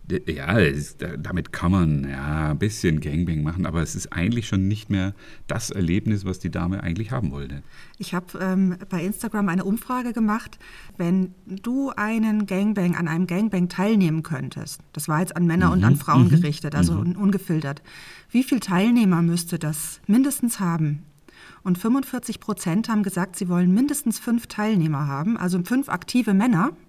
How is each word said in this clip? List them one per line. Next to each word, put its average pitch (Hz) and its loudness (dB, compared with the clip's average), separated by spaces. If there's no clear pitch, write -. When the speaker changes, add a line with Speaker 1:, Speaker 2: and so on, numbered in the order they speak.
Speaker 1:
D-, - -4
ja, 73 0
es, 73 0
da, - -10
damit 82 -6
kann 87 0
man, 76 2
ja, 76 -2
ein 73 -2
bisschen 90 0
Gangbang 78 -2
machen, 82 -2
aber 80 -2
es 78 -4
ist - -10
eigentlich 107 -2
schon 95 2
nicht 104 -4
mehr 98 0
das - -4
Erlebnis, 98 0
was 95 -4
die - -4
Dame 87 -2
eigentlich 101 -4
haben 110 -2
wollte. 71 -10
Speaker 2:
Ich - -8
hab, 180 -6
ähm, 185 2
bei 175 -4
Instagram 208 -4
eine 175 0
Umfrage 233 -4
gemacht, 220 -2
wenn 180 0
du 247 -4
einen 214 0
Gangbang, 196 0
an 170 -2
einem 170 0
Gangbang 180 0
teilnehmen 185 2
könntest, - -8
das - -8
war 151 0
jetzt 180 -4
an 175 2
Männer 170 4
und 92 4
an 127 8
Speaker 1:
Mhm. 143 6
Speaker 2:
Frauen 139 6
Speaker 1:
Mhm. - 6
Speaker 2:
gerichtet, 147 2
also 85 2
Speaker 1:
Mhm. 98 0
Speaker 2:
un-, 175 0
ungefiltert. 175 -2
Wie 247 2
viel 262 0
Teilnehmer 190 4
müsste 170 0
das - -6
mindestens 247 2
haben? 160 0
Und 180 0
fünfundvierzig 247 -2
Prozent 208 -2
haben 208 2
gesagt, 185 -4
sie 185 -4
wollen 180 4
mindestens 254 0
fünf 233 -2
Teilnehmer 156 0
haben, 147 -2
also 180 0
fünf 254 -2
aktive 214 0
Männer. 214 4